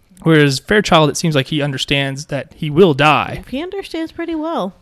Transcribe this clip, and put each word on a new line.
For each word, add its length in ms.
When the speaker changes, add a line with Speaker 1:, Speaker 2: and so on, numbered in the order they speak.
Speaker 1:
Whereas 360
Fairchild, 520
it 60
seems 180
like 120
he 160
understands 640
that 280
he 160
will 220
die. 560
Speaker 2:
He 140
understands 500
pretty 220
well. 480